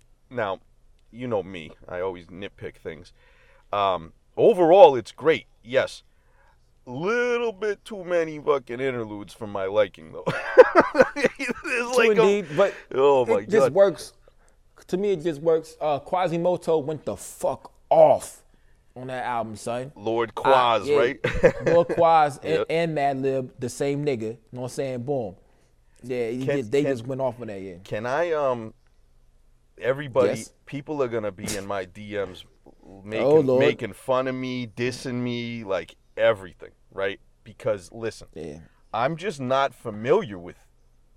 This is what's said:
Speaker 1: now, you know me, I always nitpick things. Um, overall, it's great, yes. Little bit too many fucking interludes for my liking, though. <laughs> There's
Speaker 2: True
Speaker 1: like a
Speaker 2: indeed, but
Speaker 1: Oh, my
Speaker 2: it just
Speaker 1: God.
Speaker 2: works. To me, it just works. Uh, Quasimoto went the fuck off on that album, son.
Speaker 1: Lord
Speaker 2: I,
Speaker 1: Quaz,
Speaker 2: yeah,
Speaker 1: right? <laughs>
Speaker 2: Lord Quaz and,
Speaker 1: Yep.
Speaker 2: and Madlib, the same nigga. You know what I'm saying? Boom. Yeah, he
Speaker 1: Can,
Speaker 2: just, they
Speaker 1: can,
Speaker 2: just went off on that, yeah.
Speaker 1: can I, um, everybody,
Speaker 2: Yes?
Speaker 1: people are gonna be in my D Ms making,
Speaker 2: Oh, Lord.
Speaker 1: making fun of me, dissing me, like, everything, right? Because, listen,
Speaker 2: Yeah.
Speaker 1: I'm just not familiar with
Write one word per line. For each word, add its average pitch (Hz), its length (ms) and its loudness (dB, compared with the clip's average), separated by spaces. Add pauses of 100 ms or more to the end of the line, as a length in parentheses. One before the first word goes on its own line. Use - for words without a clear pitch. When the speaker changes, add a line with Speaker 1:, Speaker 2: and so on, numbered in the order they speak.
(300)
Speaker 1:
now, 107 300 -6 (500)
you 120 160 -12
know 110 160 -2
me, 85 300 -12 (160)
I 87 120 -8
always 90 260 -8
nitpick 92 500 -16
things. - 360 -16 (600)
Um, 92 400 -2 (240)
overall, 175 580 8
it's 117 160 -6
great, 135 360 0 (180)
yes. 117 400 -2 (840)
Little 233 680 -4
bit 202 320 -8
too 196 200 -14
many 165 340 -2
fucking 135 420 -2
interludes 110 540 -6
for 113 140 -12
my 101 180 -6
liking, 95 460 0
though. 82 140 -14
<laughs> - 880 4
There's 277 120 -2 (680)
Speaker 2:
True 226 140 4
Speaker 1:
like 214 100 2
a - 40 4
Speaker 2:
indeed, 202 240 2 (100)
but 190 160 2 (220)
Speaker 1:
Oh, 135 320 4
my 110 140 2
Speaker 2:
it 107 100 -12
just 190 160 6
Speaker 1:
God. 131 80 -2
Speaker 2:
works. 196 380 2 (760)
To - 80 -2
me, 202 160 0
it 160 100 -2
just 156 180 -4
works. 160 400 0
Uh, 147 200 0
Quasimoto 170 840 0
went 143 220 -8
the 104 120 -4
fuck - 540 -8 (200)
off 147 520 6 (540)
on 127 120 -14
that 127 160 -8
album, 113 320 -6
son. 123 380 -8
Speaker 1:
Lord 113 420 -2
Speaker 2:
I, - 40 -8
Speaker 1:
Quaz, 123 480 4
Speaker 2:
yeah, 147 80 2
Speaker 1:
right? 131 240 0 (240)
<laughs> 135 220 4
Speaker 2:
Lord 170 220 4
Quaz 160 540 4
and, 151 120 -2
Speaker 1:
Yep. 160 160 0
Speaker 2:
and 165 260 -2
Madlib, 135 640 -2
the 127 100 -6
same 143 360 -4
nigga. 131 180 -2
You 110 160 -8 (140)
know 123 100 -10
what - 0 -
I'm 127 80 -8
saying? 131 320 -6
Boom. 120 340 -4 (640)
Yeah, 120 280 -4
he 127 160 -4
Speaker 1:
Can, 143 120 0
Speaker 2:
just, 110 140 -6
they 143 100 4
Speaker 1:
can, 139 100 0
Speaker 2:
just 117 140 -6
went 131 140 -8
off 123 200 -4
on 113 80 -10
that, 98 120 -12
yeah. 95 140 -12 (100)
Speaker 1:
can 110 220 -6
I, 160 260 -2
um, 127 400 -2 (1040)
everybody, 127 600 0
Speaker 2:
Yes? 110 140 -12 (140)
Speaker 1:
people 143 360 -6
are 127 60 0
gonna 110 240 -4
be 104 120 -14 (120)
in 98 100 -8
my 98 180 -6
D 104 300 -14
Ms 92 300 -6 (600)
making, 110 220 -2
Speaker 2:
Oh, 151 140 6
Lord. 131 200 2
Speaker 1:
making 131 320 0
fun 131 340 -2
of 131 80 -4
me, 127 320 -8
dissing 123 480 -6
me, 120 480 -6
like, 92 320 -6 (220)
everything, 98 540 0 (220)
right? 98 280 -4 (240)
Because, 104 480 -6
listen, 113 420 -10
Speaker 2:
Yeah. 80 260 -12 (320)
Speaker 1:
I'm 131 240 -2
just 165 240 -8
not 135 340 0
familiar 117 640 -2
with 85 180 -16 (600)